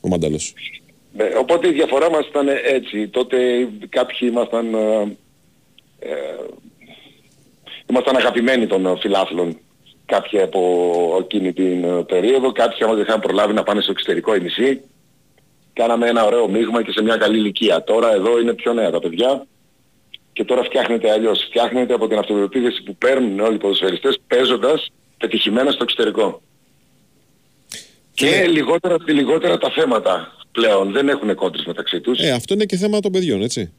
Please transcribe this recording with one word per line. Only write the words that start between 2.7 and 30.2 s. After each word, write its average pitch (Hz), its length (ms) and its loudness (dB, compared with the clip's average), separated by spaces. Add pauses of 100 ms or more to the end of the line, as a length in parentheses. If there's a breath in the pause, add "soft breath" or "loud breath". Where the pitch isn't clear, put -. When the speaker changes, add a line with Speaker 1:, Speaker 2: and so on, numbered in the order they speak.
Speaker 2:
Τότε 127 280 -2 (520)
κάποιοι 123 440 -2
ήμασταν, 117 420 -2
ε, 107 420 0 (840)
ε, - 120 -12 (1800 loud breath)
ήμασταν 127 260 2
αγαπημένοι 120 500 2
των, 95 200 0
ε, 90 140 0
φιλάθλων 87 580 -2 (480)
κάποιοι 101 340 0
από 87 840 2
εκείνη 92 280 -2
την, 90 320 0
ε, 87 180 0
περίοδο. 123 500 2
Κάποιοι 113 320 0
άμα 113 100 2
δεν 104 80 0
είχαν 110 180 0
προλάβει 101 340 0
να 104 80 0
πάνε 104 180 0
στο 98 100 -2
εξωτερικό - 440 -2
οι 95 60 2
μισοί. 120 400 0 (920)
Κάναμε 117 360 0
ένα 113 160 2
ωραίο 107 240 2
μείγμα 110 340 0
και 104 100 -6
σε 107 100 -2
μια 113 140 2
καλή 107 220 2
ηλικία. 101 460 0
Τώρα 113 300 2
εδώ 113 260 2
είναι 117 140 0
πιο 117 180 -4
νέα 110 180 0
τα - 80 -2
παιδιά. 87 480 -2 (880)
Και 107 120 -4
τώρα 127 200 2
φτιάχνεται 117 460 0
αλλιώς. 107 380 2
Φτιάχνεται 120 460 0
από 110 140 0
την 110 100 0
αυτοπεποίθηση 104 640 0
που 98 140 -14
παίρνουν 123 440 0
όλοι 110 140 2
οι 104 40 -4
ποδοσφαιριστές 98 680 0
παίζοντας 123 640 0 (280)
πετυχημένα 117 520 0
στο - 120 -2
εξωτερικό. 107 600 -2 (1700 loud breath)
Και 135 120 0
Speaker 1:
Ναι. 180 200 2
Speaker 2:
λιγότερα, 165 500 0 (100)
λιγότερα 151 520 2
τα 135 120 -2
θέματα 98 680 0 (160)